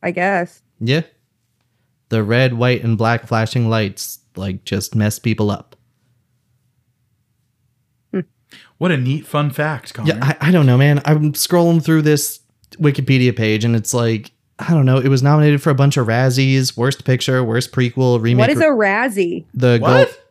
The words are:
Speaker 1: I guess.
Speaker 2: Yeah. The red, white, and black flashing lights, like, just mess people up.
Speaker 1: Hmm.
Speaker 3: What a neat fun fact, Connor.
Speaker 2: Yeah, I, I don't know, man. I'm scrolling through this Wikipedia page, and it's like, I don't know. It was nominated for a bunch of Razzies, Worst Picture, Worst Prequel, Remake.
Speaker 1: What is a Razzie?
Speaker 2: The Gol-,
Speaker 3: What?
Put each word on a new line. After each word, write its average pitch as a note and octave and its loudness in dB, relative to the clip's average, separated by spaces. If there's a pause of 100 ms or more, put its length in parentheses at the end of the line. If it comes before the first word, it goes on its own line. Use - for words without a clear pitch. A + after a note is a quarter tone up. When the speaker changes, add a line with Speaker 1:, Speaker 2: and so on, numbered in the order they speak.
Speaker 1:
I F3+ -4
guess. F3 -4 (180)
Speaker 2:
Yeah. C3 0 (1080)
The A2 0
red, B2 0
white, A#2+ 0
and A2+ 0
black A2+ 0
flashing A2+ -2
lights, A2 -4 (160)
like, F#2+ -8
just - -6
mess G#2+ 0
people A2 -2
up. - -12 (2500)
Speaker 1:
Hmm. F#3+ -4 (580)
Speaker 3:
What F3+ -2
a D#3 0
neat C3 -4
fun D3 -2
fact, D3 -6
Connor. D3 -2
Speaker 2:
Yeah, A2 -10
I, C#3+ -2
I - 4
don't E3 4
know, B2+ 4
man. C#3+ 4
I'm D3+ 2
scrolling E3+ 2
through D#3+ 2
this D3+ 0 (340)
Wikipedia C3+ 0
page, G#2+ 0
and A#2 2
it's G#2+ -4
like, A2+ -2 (260)
I - -4
don't D3 4
know. B2+ 4
It C3 0
was C3+ 2
nominated D3 2
for - 0
a C#3+ 2
bunch C#3 2
of B2 0
Razzies, C3 0
Worst B2+ -2
Picture, B2+ 0
Worst A#2 -2
Prequel, B2 0
Remake. A#2+ 2
Speaker 1:
What - 2
is C#4+ 0
a D#4+ 2
Razzie? G3+ -2
Speaker 2:
The B2 2
Gol-, B2+ 0
Speaker 3:
What? - 2